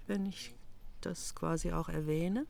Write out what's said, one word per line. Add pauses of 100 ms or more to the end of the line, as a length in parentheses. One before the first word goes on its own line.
wenn
ich (480)
das
quasi
auch
erwähne